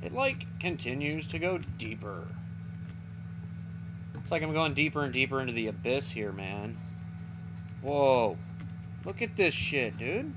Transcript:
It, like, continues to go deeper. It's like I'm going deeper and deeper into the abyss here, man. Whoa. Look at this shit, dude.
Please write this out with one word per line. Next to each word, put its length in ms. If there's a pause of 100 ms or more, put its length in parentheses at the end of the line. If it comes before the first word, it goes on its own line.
It, 80
like, 340 (140)
continues 680
to 120
go 180
deeper. 720 (1900)
It's 140
like 140
I'm 100
going 200
deeper 300
and 80
deeper 300
into 120
the 140
abyss 440
here, 200
man. 460 (1040)
Whoa. 560 (680)
Look 180
at 140
this 180
shit, 440
dude. 400